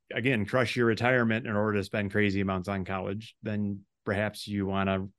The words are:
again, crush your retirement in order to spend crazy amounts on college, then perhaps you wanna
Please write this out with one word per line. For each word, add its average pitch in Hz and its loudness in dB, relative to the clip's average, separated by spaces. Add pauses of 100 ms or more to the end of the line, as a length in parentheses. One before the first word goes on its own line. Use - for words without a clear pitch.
(120)
again, 113 0
crush 127 0
your 120 2
retirement 113 2
in 110 -2
order 104 2
to 95 0
spend 104 -2
crazy 101 2
amounts 95 0
on 98 -2
college, 98 -6
then 104 -4 (220)
perhaps 104 -2
you 101 0
wanna 98 0 (120)